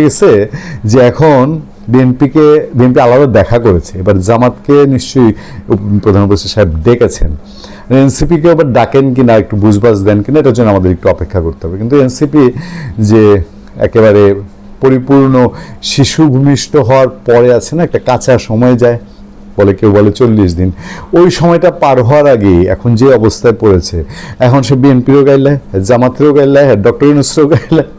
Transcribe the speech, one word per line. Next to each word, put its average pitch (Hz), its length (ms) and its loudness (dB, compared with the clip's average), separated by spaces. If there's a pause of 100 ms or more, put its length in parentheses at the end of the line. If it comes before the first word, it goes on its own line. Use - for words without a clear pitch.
গেছে 156 260 2 (600)
যে 123 80 2 (120)
এখন 139 340 2 (480)
বিএনপিকে, 131 540 2 (300)
বিএনপি 127 300 2
আলাদা 127 200 4 (140)
দেখা 104 260 0
করেছে, 90 260 0 (100)
এবার 95 140 0 (120)
জামাতকে 120 480 0 (180)
নিশ্চয়ই 123 360 0 (420)
উপ-, 101 320 -2
প্রধান 101 220 2
উপদেষ্টা 98 280 -2
সাহেব 101 160 0 (160)
ডেকেছেন। - 440 0 (760)
এনসিপিকে 147 500 0
আবার 156 140 0 (100)
ডাকেন 135 360 0
কি 131 140 0
না, 113 140 2
একটু 92 120 -10 (100)
বুঝবাজ 107 320 2 (100)
দেন 104 180 2
কিনা, 131 180 -2
এটার 131 140 0
জন্য 117 180 0
আমাদের 92 220 0
একটু - 180 -8
অপেক্ষা 90 320 -6
করতে - 180 -8
হবে। 85 160 -8
কিন্তু 117 140 -4 (100)
এনসিপি 139 400 -2 (680)
যে 110 120 4 (640)
একেবারে 104 380 2 (600)
পরিপূর্ণ 135 500 2 (580)
শিশু 143 300 -2 (120)
ভূমিষ্ঠ 139 380 0 (160)
হওয়ার 131 200 2 (200)
পরে 120 200 4 (100)
আছে - 180 -8
না, 175 120 -2
একটা 107 200 -4
কাঁচা 127 260 0 (140)
সময় 120 340 0
যায়, 120 160 0 (580)
বলে, 101 220 2
কেউ 107 180 2
বলে 104 220 2
চল্লিশ 107 320 2 (100)
দিন, 92 100 -2 (480)
ওই 175 100 4 (100)
সময়টা 170 320 0 (120)
পার 139 140 0 (120)
হওয়ার 147 260 2
আগেই 98 260 2 (140)
এখন 120 160 -4 (100)
যে 131 60 4 (120)
অবস্থায় 110 440 -2
পড়েছে, 92 360 0 (480)
এখন 131 200 2
সে 139 160 0
বিএনপিরও 135 460 2
গাইলে, 139 240 2 (360)
জামাতেরও 127 500 0
গাইলে, 139 240 2 (240)
ডক্টর 120 240 0
ইউনূসেরও 147 420 0
গাইলে 156 300 0 (160)